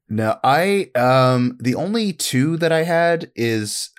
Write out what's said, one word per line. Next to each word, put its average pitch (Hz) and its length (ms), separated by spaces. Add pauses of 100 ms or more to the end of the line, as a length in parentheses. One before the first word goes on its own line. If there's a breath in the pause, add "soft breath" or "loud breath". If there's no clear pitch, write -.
No, 110 360
I, 175 500
um, 127 680
the 120 140
only 196 380
two 151 460
that 165 120
I 160 140
had 170 500
is, 110 640